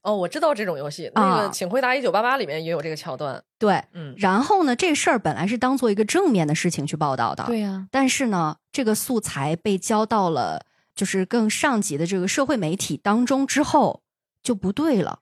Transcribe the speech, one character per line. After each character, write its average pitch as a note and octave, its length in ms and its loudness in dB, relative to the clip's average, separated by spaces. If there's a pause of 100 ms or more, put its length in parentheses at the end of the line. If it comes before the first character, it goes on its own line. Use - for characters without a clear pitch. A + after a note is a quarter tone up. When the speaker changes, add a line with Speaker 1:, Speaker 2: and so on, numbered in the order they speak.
Speaker 1:
哦， G#3 140 -2
我 F3+ 120 -2
知 D4 120 -6
道 D#4 160 2
这 G#3 100 -4
种 D#3+ 140 -4
游 D3 100 -8
戏， D3+ 240 -10
那 A3 80 4
个 F#3 220 4
Speaker 2:
啊。 C#2+ 100 -2
Speaker 1:
请 F3+ 160 -4
回 B3 100 0
答 B3+ 160 2
一 C#4+ 60 -2
九 G#3+ 100 0
八 G#3 120 2
八 B3+ 140 2
里 A3 100 -2
面 D#3+ 180 -6
也 E3 60 -4
有 D#3 100 -2
这 D#3+ 80 -6
个 D#3 60 -6
桥 D3 200 -10
段。 C#3+ 280 -8 (160)
Speaker 2:
对， G3 240 2 (100)
Speaker 1:
嗯。 D3+ 240 -14
Speaker 2:
然 G3 240 2
后 F#4 220 4
呢， B3 120 2
这 D#4+ 200 2
事 F4 160 2
儿 A#3+ 80 4
本 D#3 160 -2
来 D3 100 -2
是 A3+ 140 -2
当 C4 180 0
做 A#3 140 2
一 G3 40 0
个 A3 80 2
正 E4 280 2
面 E3+ 160 4
的 D3+ 80 0
事 F3 160 0
情 C#3+ 160 -4
去 D#3 100 -6
报 C#3+ 180 0
道 A#2 200 0
的。 - 100 -6
Speaker 3:
对 A#3 140 -2
呀。 F#3+ 320 -6
Speaker 2:
但 C4 180 2
是 C4 180 -2
呢， E3 300 0 (140)
这 C#4 120 -2
个 G#3+ 120 2
素 A#3 240 -2
材 D3 360 -2
被 G3 220 -2
交 G#3+ 300 0
到 G3 240 2
了 F#2 340 -2 (300)
就 G3 100 -4
是 F#3+ 180 0
更 A3 240 0
上 A#3+ 320 0
级 F3 160 -2
的 E3 120 -2
这 F#3+ 120 -2
个 F3+ 80 -2
社 C#4 160 0
会 C4+ 140 0
媒 E3+ 180 -2
体 - 220 -4
当 G#3+ 260 2
中 C4+ 220 2
之 C4+ 160 0
后， C#4 400 2 (400)
就 A#3+ 140 -2
不 F#3+ 160 -4
对 C#4+ 320 2
了。 G1+ 180 -6